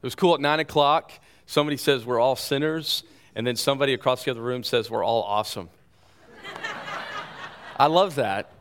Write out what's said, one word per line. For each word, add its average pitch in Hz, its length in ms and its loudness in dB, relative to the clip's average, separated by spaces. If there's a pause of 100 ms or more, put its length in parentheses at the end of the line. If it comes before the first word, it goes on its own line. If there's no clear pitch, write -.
It - 40 -14
was 127 100 -8
cool 170 200 4
at 139 40 -6
nine 151 220 2
o'clock. 147 500 2 (360)
Somebody 147 280 2
says, 127 300 2
"We're 120 160 2
all 127 160 4
sinners." 156 680 -2 (320)
And 113 100 -4
then 120 120 0
somebody 139 360 2
across 127 300 0
the 135 80 -2
other 117 100 -6
room 123 220 -4
says, 113 260 0
"We're 110 140 -2
all 113 200 2
awesome." 101 460 -2 (1080)
<laughs> - 960 -14
I 139 100 4
love 170 280 2
that. 104 340 -2 (120)